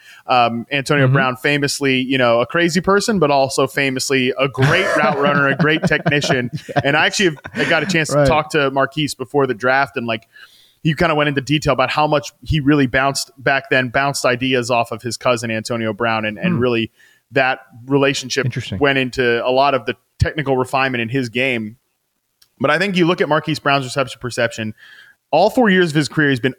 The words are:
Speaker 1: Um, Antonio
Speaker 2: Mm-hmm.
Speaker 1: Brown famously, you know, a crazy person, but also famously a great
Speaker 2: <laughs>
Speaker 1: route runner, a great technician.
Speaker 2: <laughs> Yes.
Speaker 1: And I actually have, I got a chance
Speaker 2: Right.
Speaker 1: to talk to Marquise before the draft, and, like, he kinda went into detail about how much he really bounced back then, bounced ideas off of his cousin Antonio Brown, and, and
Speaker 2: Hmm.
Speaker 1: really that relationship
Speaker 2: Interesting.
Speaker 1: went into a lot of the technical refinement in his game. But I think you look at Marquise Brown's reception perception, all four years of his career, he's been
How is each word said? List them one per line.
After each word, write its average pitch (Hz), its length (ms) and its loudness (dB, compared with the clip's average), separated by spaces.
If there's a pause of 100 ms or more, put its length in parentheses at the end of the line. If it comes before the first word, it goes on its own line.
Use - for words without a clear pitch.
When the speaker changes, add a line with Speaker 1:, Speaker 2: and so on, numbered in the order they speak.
(280)
Speaker 1:
Um, 117 440 2
Antonio 139 360 2
Speaker 2:
Mm-hmm. 131 80 4
Speaker 1:
Brown 131 200 2
famously, 139 640 0
you 131 200 0
know, 117 200 4
a 120 60 2
crazy 170 340 0
person, 196 380 2
but 147 140 2
also 135 340 2
famously 131 720 -2
a 135 100 0
great 151 380 0
Speaker 2:
<laughs> 156 120 -2
Speaker 1:
route 151 200 0
runner, 143 300 2
a 135 100 0
great 151 280 2
technician. 143 680 0
Speaker 2:
<laughs> 151 140 -8
Yes. - 160 -2
Speaker 1:
And 139 120 2
I 170 120 2
actually 202 240 0
have, 143 80 -8 (160)
I 220 120 -2
got 165 140 2
a 147 60 -4
chance 160 260 0
Speaker 2:
Right. 143 100 4
Speaker 1:
to 135 60 4
talk 151 220 0
to 143 180 2
Marquise 139 460 -2
before 135 320 0
the 127 80 -2
draft, 131 420 0
and, 120 80 -6
like, 113 220 -4 (560)
he 156 100 2
kinda 160 220 0
went 147 120 2
into 139 140 -2
detail 143 320 0
about 127 160 0
how 151 160 0
much 147 260 0 (120)
he 156 160 -2
really 143 260 4
bounced 135 540 -2
back 135 320 -2
then, 127 180 0
bounced 139 360 -2
ideas 123 440 0
off 120 220 0
of 113 100 -10
his 117 160 -8
cousin 120 320 -2
Antonio 110 420 -4
Brown, 110 320 -2
and, 107 140 -6
and - 160 -2
Speaker 2:
Hmm. 113 60 0
Speaker 1:
really 117 320 0 (400)
that 131 280 0 (280)
relationship 139 580 0
Speaker 2:
Interesting. 117 340 -6
Speaker 1:
went 139 180 2
into 120 480 0
a 127 60 0
lot 135 220 2
of 123 120 -2
the 120 120 -4 (200)
technical 139 380 -2
refinement 127 460 -2
in 113 80 -4
his 127 180 -2
game. 117 480 -4 (840)
But 135 140 0
I 160 80 0
think 196 160 -2
you 175 100 2
look 175 140 0
at 180 80 0
Marquise 151 320 -2
Brown's 139 240 0
reception 131 380 -6
perception, 113 520 -4 (560)
all 180 200 2
four 226 200 2
years 185 200 4
of 143 80 -2
his 143 100 2
career, 147 220 0
he's 131 100 0
been 127 200 -2